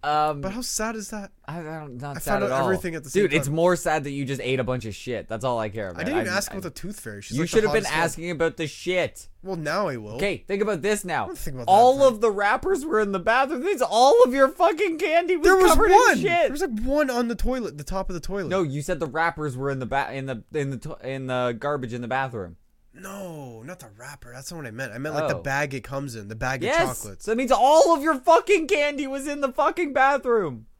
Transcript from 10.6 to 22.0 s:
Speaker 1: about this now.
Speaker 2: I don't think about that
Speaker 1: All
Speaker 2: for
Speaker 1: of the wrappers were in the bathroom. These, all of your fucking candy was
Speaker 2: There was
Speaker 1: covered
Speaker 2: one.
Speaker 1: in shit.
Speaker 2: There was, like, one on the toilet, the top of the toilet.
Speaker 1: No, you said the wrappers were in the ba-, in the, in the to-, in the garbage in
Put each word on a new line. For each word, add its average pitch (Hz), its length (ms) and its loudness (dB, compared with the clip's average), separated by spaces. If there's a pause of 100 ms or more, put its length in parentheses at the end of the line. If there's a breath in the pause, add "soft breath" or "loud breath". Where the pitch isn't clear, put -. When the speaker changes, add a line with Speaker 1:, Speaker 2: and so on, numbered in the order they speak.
Speaker 1:
about 202 200 -2
this 208 220 0
now. 151 200 -2
Speaker 2:
I - 40 -6
don't 370 100 -12
think 143 180 -8
about 120 100 -8
that 185 60 4
Speaker 1:
All 247 280 8
Speaker 2:
for 277 80 8
Speaker 1:
of 220 120 0
the 226 100 4
wrappers 254 540 0
were 247 160 2
in 202 120 0
the 190 60 -2
bathroom. 254 460 0
These, 370 180 0
all 381 420 8
of 247 100 2
your 269 140 6
fucking 339 500 2
candy 339 380 2
was 302 80 -4
Speaker 2:
There 370 120 8
was 370 160 8
Speaker 1:
covered 403 180 6
Speaker 2:
one. 427 220 8
Speaker 1:
in - 60 2
shit. - 60 -2 (180)
Speaker 2:
There 269 80 2
was, 294 120 -6
like, 233 180 -4
one 269 300 0
on 240 180 -2
the 233 60 -4
toilet, 226 440 -2
the 143 60 -14
top 190 260 -6
of 185 40 -6
the 170 60 -6
toilet. 190 300 -6
Speaker 1:
No, 190 120 2
you 143 200 -4
said 156 180 -4
the 160 60 -2
wrappers 151 500 -2
were 139 140 -4
in 135 100 -4
the 123 60 -6
ba-, 135 260 -2
in 135 140 -8
the, 123 160 -8 (100)
in 143 180 -4
the 135 80 -8
to-, 151 240 -14
in 135 240 -8
the 123 320 -2
garbage 135 340 -4
in 120 100 -8